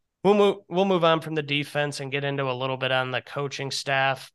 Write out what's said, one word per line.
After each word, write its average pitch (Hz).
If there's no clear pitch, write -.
we'll 196
move, 202
we'll 180
move 185
on 160
from 156
the 156
defense 143
and 135
get 139
into 139
a -
little 131
bit 127
on 127
the 123
coaching 139
staff. 135